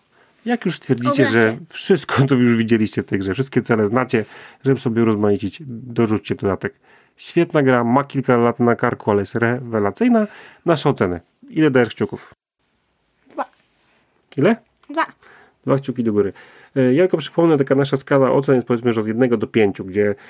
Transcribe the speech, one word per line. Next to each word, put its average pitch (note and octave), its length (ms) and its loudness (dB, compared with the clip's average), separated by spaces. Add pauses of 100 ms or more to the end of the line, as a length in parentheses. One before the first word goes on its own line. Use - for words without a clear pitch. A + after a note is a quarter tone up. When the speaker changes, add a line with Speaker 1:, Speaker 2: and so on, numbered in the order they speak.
(460)
Speaker 1:
jak A3+ 200 -4
już E3+ 120 -4
stwierdzicie, B2 340 -2
Speaker 2:
Obraźcie. C3 200 2
Speaker 1:
że A2+ 260 2 (120)
wszystko, - 580 0
co C#3 80 2
już B2 220 4
widzieliście A2 440 0
w - 40 -4
tej G2 140 -4
grze, F#2+ 140 -4
wszystkie C3 280 -2
cele A2 260 0
znacie, A#2+ 380 0 (400)
żeby C3 140 2
sobie A2+ 260 0
rozmaicić, G#2 520 0 (100)
dorzućcie A#2 680 -4
dodatek. G2 380 -4 (440)
Świetna E3 460 0
gra, B2+ 200 4
ma B2+ 200 2
kilka C3 340 0
lat A#2 220 2
na A#2+ 160 4
karku, A#2 360 -2
ale G2+ 100 4
jest G2 140 -6
rewelacyjna. A#2+ 920 0 (380)
Nasze D#3 240 0
oceny. F#2 300 -2 (300)
Ile D3+ 220 2
dajesz B2 180 2
kciuków? - 440 -8 (960)
Speaker 2:
Dwa. D4 160 -10 (920)
Speaker 1:
Ile? F#3+ 180 4 (340)
Speaker 2:
Dwa. D#4 160 -4 (600)
Speaker 1:
Dwa C3+ 120 0
kciuki B2 260 -6
do A2 100 -2
góry. G2 200 0 (420)
E, B2+ 180 2
ja E3 100 2
tylko F3+ 140 0
przypomnę, D#3+ 400 0
taka C#3 180 0
nasza C#3 220 0
skala C3+ 340 0
ocen C#3 240 2
jest, A#2+ 120 -2
powiedzmy, A#2+ 260 0
że A2 80 -2
od G#2+ 60 -4
jednego A#2 300 0
do G#2 100 -4
pięciu, G2+ 380 0
gdzie G2+ 300 -2 (140)